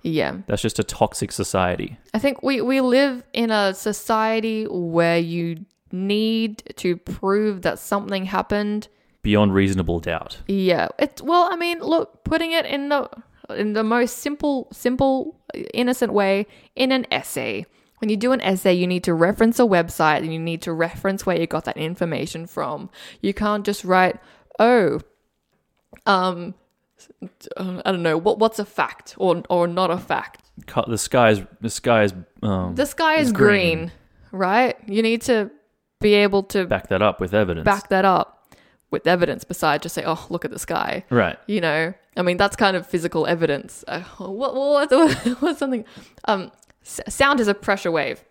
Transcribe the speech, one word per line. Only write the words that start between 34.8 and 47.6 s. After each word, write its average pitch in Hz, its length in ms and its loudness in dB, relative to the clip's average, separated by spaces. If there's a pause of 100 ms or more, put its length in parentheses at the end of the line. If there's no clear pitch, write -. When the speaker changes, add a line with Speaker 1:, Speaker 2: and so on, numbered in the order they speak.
Speaker 1:
You 214 160 0
need 226 200 0
to 220 280 0 (500)
be 208 140 6
able 202 300 4
to 196 220 -2
Speaker 2:
Back 98 220 -2
that 95 140 2
up 104 180 4
with 92 140 -4
evidence. 90 300 2
Speaker 1:
back 196 240 2
that 190 160 2
up - 500 0 (360)
with - 160 -2
evidence 170 380 2
besides 151 380 -2
just 170 120 -10
say, 160 120 -6
"Oh, 165 240 -4
look 170 140 -6
at - 60 -4
the - 80 -14
sky." - 520 -4
Speaker 2:
Right. - 360 2
Speaker 1:
You 202 140 -2
know, 160 340 0 (220)
I 180 60 -2
mean, 180 140 0
that's 196 200 2
kind 190 200 2
of 180 100 -6
physical 170 400 -2
evidence. 160 640 -2
Uh, 160 120 -8 (180)
what, 202 360 -6
what, 285 360 2
what, 285 220 6
<laughs> - 300 -4
what's 311 160 0
something? 254 260 -4 (420)
Um, 196 240 -2 (320)
s-, - 260 -12
sound 277 320 2
is 214 80 2
a 202 60 2
pressure 196 360 -2